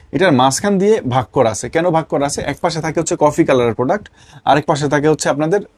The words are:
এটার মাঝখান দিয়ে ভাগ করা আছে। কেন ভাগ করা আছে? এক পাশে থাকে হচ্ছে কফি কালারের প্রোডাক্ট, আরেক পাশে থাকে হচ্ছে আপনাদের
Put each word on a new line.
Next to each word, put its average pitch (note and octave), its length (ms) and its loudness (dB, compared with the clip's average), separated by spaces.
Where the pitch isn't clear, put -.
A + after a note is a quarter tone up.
এটার F3 200 2
মাঝখান C#3 460 2
দিয়ে G3+ 320 2
ভাগ B2+ 220 0
করা A#2+ 180 2
আছে। A2+ 200 -6
কেন D3+ 200 0
ভাগ D#3+ 160 0
করা C#3+ 200 -2
আছে? C#3+ 160 -6
এক C#3+ 200 -6
পাশে D#3+ 200 -4
থাকে D#3 180 -4
হচ্ছে E3 200 -2
কফি - 260 2
কালারের B2 280 2
প্রোডাক্ট, D#3+ 360 -4
আরেক C#3+ 200 2
পাশে D3 220 0
থাকে D3 200 0
হচ্ছে D#3 220 0
আপনাদের D#3 300 0